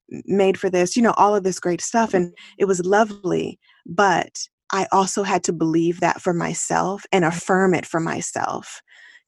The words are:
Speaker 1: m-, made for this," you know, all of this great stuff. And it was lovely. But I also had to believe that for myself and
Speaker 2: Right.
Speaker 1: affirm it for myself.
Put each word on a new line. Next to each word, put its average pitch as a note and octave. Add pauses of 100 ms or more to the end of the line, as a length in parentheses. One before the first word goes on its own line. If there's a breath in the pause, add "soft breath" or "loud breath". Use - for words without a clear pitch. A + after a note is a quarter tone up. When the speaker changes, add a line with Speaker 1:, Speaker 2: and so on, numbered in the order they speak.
(120)
Speaker 1:
m-, -
made F#3+
for G3
this," F3+
you B3
know, G#3+
all G#3
of F#3+
this F#3
great F3
stuff. A3+
And F3 (240 loud breath)
it G3
was F3+
lovely. G3+ (280 soft breath)
But F3 (240)
I F#3+
also G3
had F#3+
to F#3
believe E3
that E3+
for F3+
myself E3+
and E3+
Speaker 2:
Right. E3
Speaker 1:
affirm F#3+
it -
for E3
myself. - (460 soft breath)